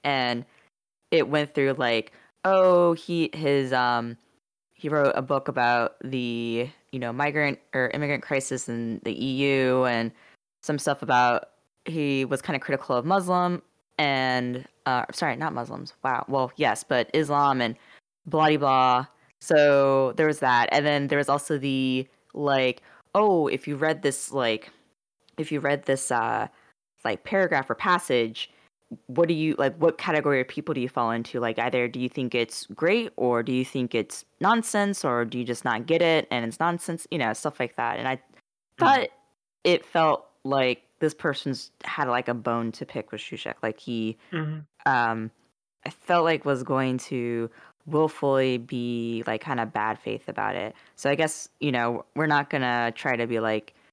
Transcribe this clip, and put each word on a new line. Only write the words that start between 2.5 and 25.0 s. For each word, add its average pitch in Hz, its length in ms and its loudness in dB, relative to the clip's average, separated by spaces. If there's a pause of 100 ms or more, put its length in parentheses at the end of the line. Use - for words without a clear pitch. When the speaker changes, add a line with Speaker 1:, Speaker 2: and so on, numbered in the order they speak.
Speaker 1:
he, 165 400 -2
his, 143 380 2
um, 120 440 0 (580)
he - 140 -8
wrote 143 280 4
a 135 60 0
book 135 260 -2
about 120 560 2
the, 120 640 -4 (240)
you 131 80 -8
know, 120 120 -4
migrant 143 460 0 (160)
or 127 200 2
immigrant 143 280 -2
crisis 135 460 -4
in 117 360 -6
the 113 80 -4 (120)
E 135 80 -2 (340)
U 127 200 2
and 117 260 0 (500)
some 147 160 -2
stuff 139 240 -2
about 123 480 2 (360)
he 143 380 -2
was 131 180 -4
kinda 147 180 -4
critical 135 360 -2
of 123 100 0
Muslim 180 560 0 (360)
and, 127 680 -2 (200)
uh, 123 260 0
sorry, 139 240 -4
not 156 180 -4
Muslims. - 400 -8 (100)
Wow. 131 240 -2
Well, 131 280 0
yes, 127 280 0
but 123 300 0
Islam 143 460 2
and 117 160 -2 (500)
blah 156 220 2
de 151 100 4
blah. 131 480 4 (340)
So 139 760 6
there 156 100 4
was 151 140 0
that. 120 320 4
And 147 140 4
then 143 220 2
there 143 100 2
was 143 100 0
also 143 300 0
the, 131 500 -2 (260)
like, 135 480 0 (320)
oh, 196 340 4
if - 200 -4
you 147 80 -4
read 156 260 0
this, - 300 -2
like, 117 380 0 (680)